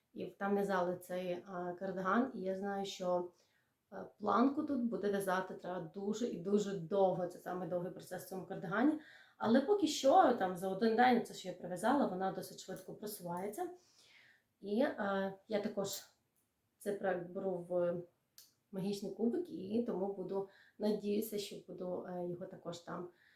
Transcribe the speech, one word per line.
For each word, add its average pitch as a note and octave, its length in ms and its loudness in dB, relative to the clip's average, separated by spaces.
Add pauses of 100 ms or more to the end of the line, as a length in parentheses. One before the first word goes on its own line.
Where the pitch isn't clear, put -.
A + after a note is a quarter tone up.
(120)
і - 140 -8
там G3 280 -2
в'язали F#3 420 2
цей, F3+ 500 -6
а, F3+ 260 -6
кардиган, F#3+ 640 0
і G3 60 -8
я F#3+ 180 -2
знаю, G3 260 -4
що, F3+ 460 0 (640)
е, F#3+ 120 -10 (140)
планку A#3+ 440 4
тут C#4 180 -2
буде G#3+ 300 0
в'язати F#3+ 440 0
треба F3 400 -8
дуже G#3+ 320 -2
і - 120 -4
дуже G3 400 2
довго. F3+ 480 4
Це - 120 -8
самий F3+ 300 -6
довгий F3+ 240 -2
процес F3 320 -10
в - 40 -14
цьому F#3 180 -8
кардигані. G3 540 2 (380)
Але A3+ 220 6
поки G4+ 260 4
що, C#4 460 8
там, F#3 240 0
за F#3+ 120 -4
один A3 280 2
день, A#3+ 280 6
це, - 100 -10
що - 140 -10
я F3 60 -6
прив'язала, G#3 520 2
вона F#3 260 -2
досить - 280 -10
швидко F3+ 340 -12
просувається. G#3 760 -6 (920)
І, G#3 200 0
е, G3 540 0 (140)
я G#3 140 0
також G3 260 -2 (920)
цей G3+ 180 -2
проект F3+ 340 -2
беру F3+ 380 -2
в F3 340 0 (720)
«Магічний G3 400 -4
кубик», A#3 360 0
і G#3 380 -2
тому G3+ 280 -2
буду, G3 340 -4 (300)
надіюся, G#3 600 0
що G3 180 -8 (120)
буду, F3+ 400 -6
е, F3+ 200 -6
його F3 180 -8
також E3+ 320 -10
там, F3 300 -10 (280)